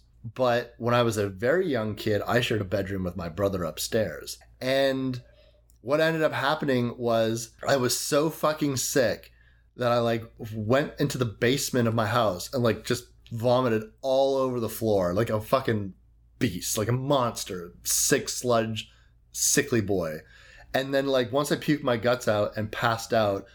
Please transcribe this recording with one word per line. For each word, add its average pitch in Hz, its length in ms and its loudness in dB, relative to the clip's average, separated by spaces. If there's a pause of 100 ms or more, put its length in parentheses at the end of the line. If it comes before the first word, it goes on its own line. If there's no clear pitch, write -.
(360)
But 120 420 0
when 120 160 0
I 120 100 4
was 113 140 2
a 101 100 0
very 123 400 0
young 110 280 -2
kid, 104 320 0
I 117 140 2
shared 110 200 -2
a 95 40 -2
bedroom 95 380 -4
with 87 120 -4
my 87 140 -6
brother 95 340 -2
upstairs. 82 760 -4 (220)
And 131 600 0 (600)
what 143 200 0
ended 160 220 2
up 147 80 2
happening 127 640 0
was 113 540 0 (160)
I 139 80 4
was 123 200 2
so 151 360 0
fucking 151 460 0
sick - 540 0 (440)
that 120 160 0
I, 120 80 2
like, 117 240 0 (320)
went 120 420 0
into 139 220 -2
the 123 60 2
basement 120 600 0
of 110 60 0
my 113 140 0
house 107 440 0
and, 120 120 -2
like, 110 200 2
just - 200 -2 (280)
vomited 117 520 2 (180)
all 135 360 2
over 127 220 0
the 110 100 -2
floor 98 440 2
like 110 160 2
a 110 120 0
fucking 110 520 0 (460)
beast, 95 400 -2
like 104 80 0
a 120 60 2
monster, 123 800 -2 (100)
sick - 440 0
sludge, 113 640 0 (440)
sickly - 480 2
boy. 87 380 -2 (540)
And 135 220 0
then, 139 100 2
like, 127 260 2
once 143 200 0
I 156 60 2
puked 147 260 0
my 123 140 2
guts 120 300 0
out 104 300 0
and 107 140 -4
passed - 420 -2
out, 104 420 2